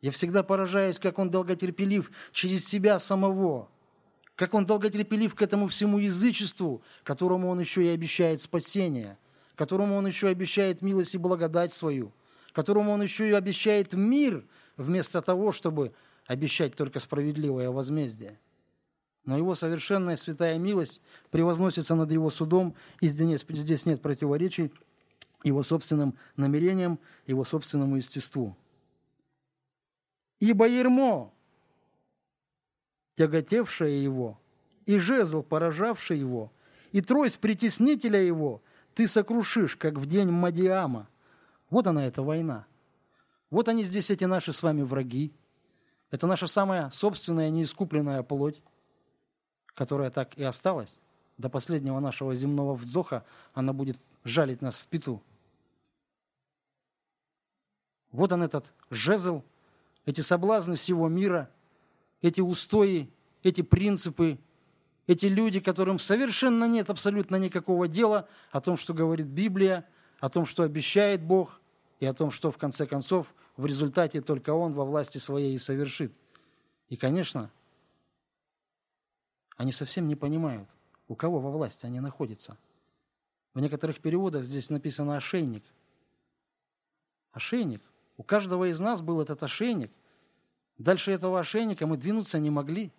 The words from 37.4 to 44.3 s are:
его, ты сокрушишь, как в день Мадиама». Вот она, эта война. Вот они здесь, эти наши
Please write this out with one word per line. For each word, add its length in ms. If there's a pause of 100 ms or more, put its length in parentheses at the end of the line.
его, 400 (320)
ты 140
сокрушишь, 680
как 200
в 100
день 240
Мадиама». 800 (640)
Вот 160
она, 180
эта 160
война. 460 (840)
Вот 180
они 160
здесь, 280
эти 140
наши 280